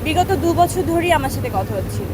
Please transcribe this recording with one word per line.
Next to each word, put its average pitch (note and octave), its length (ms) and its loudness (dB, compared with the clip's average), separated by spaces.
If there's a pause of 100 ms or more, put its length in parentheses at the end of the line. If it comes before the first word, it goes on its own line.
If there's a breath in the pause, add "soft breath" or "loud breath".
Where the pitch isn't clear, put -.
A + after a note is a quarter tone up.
বিগত F4 280 2
দু E4+ 220 2
বছর F4 280 2
ধরেই E4+ 300 2
আমার D4+ 180 2
সাথে B3 200 -4
কথা G#3 100 -2
হচ্ছিল F#3+ 540 -4